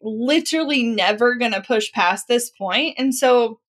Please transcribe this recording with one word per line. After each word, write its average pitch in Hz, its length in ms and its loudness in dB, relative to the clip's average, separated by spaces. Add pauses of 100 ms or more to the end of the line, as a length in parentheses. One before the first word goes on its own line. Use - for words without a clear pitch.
literally 277 840 0
never 220 520 0
gonna 226 260 -2
push 214 300 -2
past 190 360 -2
this 240 220 0
point. 208 480 -4
And 262 160 0
so 247 560 2